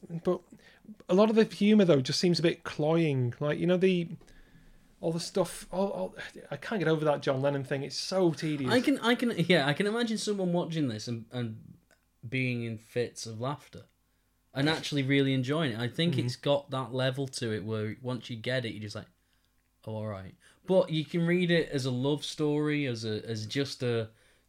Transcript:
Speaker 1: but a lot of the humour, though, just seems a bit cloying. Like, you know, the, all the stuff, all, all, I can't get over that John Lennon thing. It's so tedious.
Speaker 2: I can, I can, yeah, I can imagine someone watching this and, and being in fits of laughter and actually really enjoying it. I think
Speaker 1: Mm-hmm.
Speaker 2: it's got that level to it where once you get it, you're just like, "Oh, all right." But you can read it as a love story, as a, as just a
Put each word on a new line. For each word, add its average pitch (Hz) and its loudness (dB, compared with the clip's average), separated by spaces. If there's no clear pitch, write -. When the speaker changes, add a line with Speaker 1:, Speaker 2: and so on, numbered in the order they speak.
Speaker 1:
but 180 2
a 185 4
lot 214 8
of 220 2
the 220 8
humour, 214 6
though, 160 8
just 131 -2
seems 175 4
a - -2
bit 165 2
cloying. 147 2
Like, 147 -2
you 170 0
know, 180 4
the, 180 2
all 165 -2
the 170 -4
stuff, - -4
all, 190 0
all, 185 -6
I 147 -6
can't - -4
get 160 0
over 160 2
that 143 2
John 131 0
Lennon 139 0
thing. 135 -4
It's 143 -8
so 185 2
tedious. 151 -2
Speaker 2:
I 247 6
can, 269 2
I 233 2
can, 233 0
yeah, 165 4
I 147 4
can 196 0
imagine 220 0
someone 196 -2
watching 160 0
this 107 -6
and, 117 -6
and 117 -6
being 123 -2
in 113 -6
fits - -6
of 110 -10
laughter 135 -8
and 139 2
actually 151 0
really 135 4
enjoying 135 0
it. 107 -6
I 120 -2
think 160 0
Speaker 1:
Mm-hmm. 120 0
Speaker 2:
it's 123 -4
got 143 0
that 131 -6
level 131 0
to 120 -4
it 101 -4
where 107 -4
once 127 -8
you 123 -8
get 120 -4
it, 110 -6
you're 107 -12
just 107 -10
like, 104 -12
"Oh, 110 -6
all 107 -6
right." 95 -10
But 185 4
you 160 -2
can 170 0
read 175 2
it 170 2
as 135 -2
a 135 -2
love 135 0
story, 147 -2
as 117 -4
a, 107 -4
as 110 -6
just 135 -4
a 117 -2